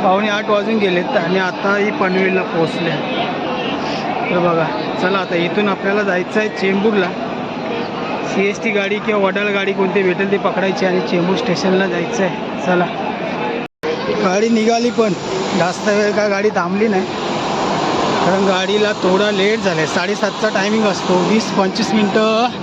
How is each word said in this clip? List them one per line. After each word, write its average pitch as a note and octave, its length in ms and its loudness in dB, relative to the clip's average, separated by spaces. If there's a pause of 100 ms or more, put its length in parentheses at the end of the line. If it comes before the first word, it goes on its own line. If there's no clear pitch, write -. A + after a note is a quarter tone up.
पावणे G3+ 260 2
आठ G#3 200 -2
वाजून G#3 300 2
गेलेत F3+ 380 2
आणि F3+ 220 2
आता F#3 380 0
ही G3+ 140 2 (100)
पनवेलला F#3 420 2
पोहोचले. E3 480 0 (1400)
तर F3+ 80 2
बघा, E3+ 260 2 (360)
चला F#3+ 180 0
आता F3+ 160 -4
इथून F3 340 0
आपल्याला G3 340 0
जायचं F#3 360 0
आहे G#3+ 100 0 (120)
चेंबूरला. G3 480 2 (1200)
सीएसटी G3+ 380 0
गाडी G3+ 340 0
किंवा G#3 200 2
वडाळ G3+ 280 0
गाडी G3 200 0
कोणती F#3+ 300 2
भेटेल F#3 280 0
ती G3+ 60 2 (120)
पकडायची F#3 360 0
आणि F#3 140 2 (120)
चेंबूर F3+ 260 2
स्टेशनला F#3 500 0
जायचं F3 360 -2
आहे. - 420 -4
चला, F3+ 200 2 (1400)
गाडी G3+ 260 2
निघाली A#3 480 2
पण G#3+ 160 2 (440)
जास्त F3+ 300 0
वेळ G#3 240 2
काय G#3 180 0
गाडी G3+ 260 2
थांबली F#3+ 320 2
नाही, G3+ 180 0 (1200)
कारण F#3+ 200 2
गाडीला G3 460 2 (120)
थोडा G3 280 4
लेट G#3 280 2
झाला F#3 200 0
आहे. D#3 80 2
साडेसातचा G3 680 0
टायमिंग G#3 320 2
असतो, F#3 320 2 (120)
वीस G#3+ 280 2
पंचवीस G3 360 0
मिनटं A3 540 2 (160)